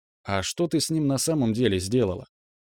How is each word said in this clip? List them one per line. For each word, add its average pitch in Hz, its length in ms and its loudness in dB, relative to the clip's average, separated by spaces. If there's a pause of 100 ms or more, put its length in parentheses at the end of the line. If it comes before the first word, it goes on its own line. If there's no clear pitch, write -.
(220)
"а 98 200 -2
что - 240 -2
ты 156 140 0
с - 80 -2
ним 156 180 0
на 135 120 0
самом 135 340 0
деле 104 260 2
сделала? 98 460 -2 (520)